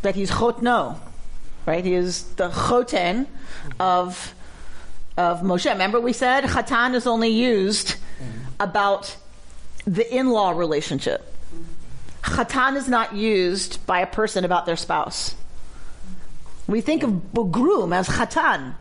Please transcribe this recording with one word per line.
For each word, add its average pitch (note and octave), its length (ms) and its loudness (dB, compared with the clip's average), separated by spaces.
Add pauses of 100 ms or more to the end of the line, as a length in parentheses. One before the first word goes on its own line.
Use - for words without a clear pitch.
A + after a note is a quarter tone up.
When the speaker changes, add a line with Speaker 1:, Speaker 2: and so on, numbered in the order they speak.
Speaker 1:
That G3 140 2
he's G3 160 0
chotno, A3+ 640 2 (680)
right? E3+ 180 0
He F3+ 80 2
is F3+ 300 0 (140)
the F3+ 120 0
choten A#3 760 2 (520)
of, F3+ 540 0 (840)
of F3 260 2
Moshe. F#3 300 2
Remember A#3 300 2
we A#3+ 120 0
said C4 320 2
chatan A#3+ 500 2
is B3 100 0
only A3+ 240 2
used A3 680 2 (240)
Speaker 2:
Mm-hmm. - 400 -6
Speaker 1:
about G3+ 560 0 (680)
the A#3 280 0
in-law A3+ 360 4
relationship. D#3 840 -2 (880)
Chatan C4+ 540 0
is B3+ 120 -2
not A3+ 280 0
used G3 720 0
by F3+ 140 4
a F#3+ 40 2
person G#3+ 400 0
about F3+ 220 2
their E3+ 80 0
spouse. - 580 -2 (1300)
We G#3 140 2
think D#4 200 0
of G3+ 320 -2
b-, A#3 160 0
groom A3+ 440 2
as F3+ 140 2
chatan. G#3+ 720 0